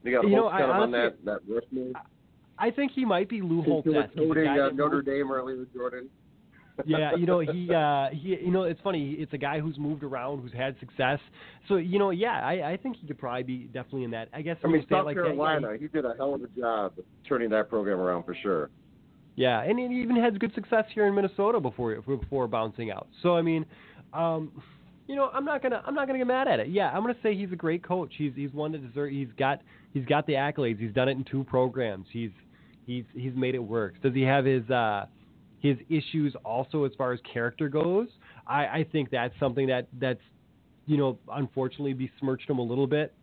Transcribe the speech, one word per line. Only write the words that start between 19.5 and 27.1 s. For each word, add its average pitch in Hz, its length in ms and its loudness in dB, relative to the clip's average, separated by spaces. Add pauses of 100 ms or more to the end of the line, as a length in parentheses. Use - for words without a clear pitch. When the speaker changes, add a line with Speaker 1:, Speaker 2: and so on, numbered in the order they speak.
Speaker 2:
and 196 160 2
he 247 240 -2
even 240 140 2
had 226 240 4
good 214 160 -2
success 220 300 0 (100)
here 214 100 4
in 202 80 4
Minnesota 202 460 2
before, 117 400 -2
before 131 480 -2
bouncing 110 440 -2
out. - 160 -8 (160)
So, 175 120 6
I 170 60 4
mean, 160 240 2 (480)
um, 160 360 -2 (560)
you 277 120 -6
know, 269 160 0
I'm 269 100 -2
not 294 180 -2
gonna, 247 240 -2
I'm 285 100 -4
not 277 120 0
gonna 262 120 -2
get 247 80 0
mad 254 200 2
at 135 140 2
it. 120 80 -4
Yeah, 180 220 0
I'm 180 100 -2
gonna 240 200 0